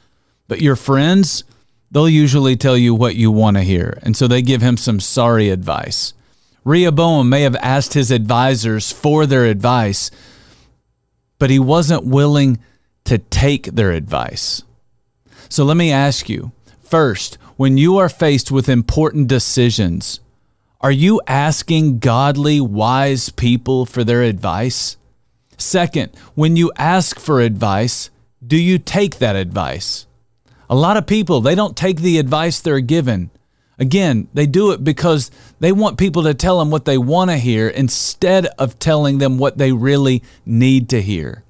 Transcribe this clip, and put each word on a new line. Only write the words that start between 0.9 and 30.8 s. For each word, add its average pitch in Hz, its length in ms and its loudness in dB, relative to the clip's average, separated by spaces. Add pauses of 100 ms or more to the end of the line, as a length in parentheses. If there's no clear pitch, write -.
they'll 151 180 2
usually 143 480 4
tell 127 220 2
you 120 160 4
what 113 220 0
you 110 160 2
want 107 260 2
to 92 60 0
hear. 90 400 -2
And 107 120 -2
so 127 120 2
they 123 160 2
give 123 180 0
him 123 160 2
some 107 220 -2
sorry 113 500 0
advice. - 640 -6 (500)
Rehoboam 160 680 2
may 139 120 2
have 131 200 0
asked 135 340 -2
his 131 160 0
advisors 117 800 0
for 151 340 0
their 131 200 2
advice, 110 680 0 (1300)
but 135 100 2
he 135 80 4
wasn't 143 480 2
willing 139 540 4 (460)
to 117 120 2
take - 560 -2
their 98 180 2
advice. 73 720 -6 (840)
So - 160 -2
let 151 140 2
me 170 140 2
ask 139 360 0
you, - 260 -8 (280)
first, 139 560 -2 (180)
when 135 220 2
you 175 200 4
are 185 120 2
faced 143 420 -2
with 135 160 0
important 139 600 0
decisions, 117 920 -2 (600)
are 135 100 0
you 175 360 2
asking 147 720 -2
godly, 143 600 0
wise 127 720 -2
people 123 560 0
for 123 180 -4
their 120 200 0
advice? 104 760 -4 (580)
Second, 170 540 -4 (240)
when 156 220 2
you 170 220 2
ask 175 420 -2
for 135 220 0
advice, 110 680 -2 (360)
do 151 120 0
you 175 220 2
take - 400 -4
that 107 160 0
advice? 90 720 -6 (600)
A 123 80 -2
lot 175 220 2